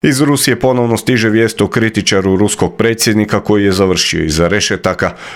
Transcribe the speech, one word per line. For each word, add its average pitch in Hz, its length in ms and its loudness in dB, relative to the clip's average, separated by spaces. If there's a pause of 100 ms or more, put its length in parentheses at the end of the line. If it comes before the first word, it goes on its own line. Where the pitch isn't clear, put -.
Iz 143 180 2
Rusije 139 380 0
ponovno 120 380 0
stiže 113 320 0
vijest 110 320 0
o 101 60 2
kritičaru 101 680 0
ruskog 95 420 0
predsjednika 107 640 0
koji 104 240 2
je 101 80 2
završio 92 520 0
iza 80 240 0
rešetaka. 92 640 -2 (240)